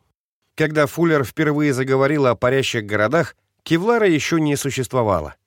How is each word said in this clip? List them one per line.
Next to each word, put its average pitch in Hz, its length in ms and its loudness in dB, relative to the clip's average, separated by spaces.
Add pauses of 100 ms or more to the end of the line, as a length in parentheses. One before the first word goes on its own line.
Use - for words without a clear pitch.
(560)
Когда 151 300 0
Фуллер 156 380 0
впервые 147 480 0
заговорил 135 540 2
о 117 80 2
парящих 127 500 -2
городах, 107 520 0 (260)
кевлара 208 460 0
ещё 160 300 0
не 147 180 0
существовало. 113 800 -2 (100)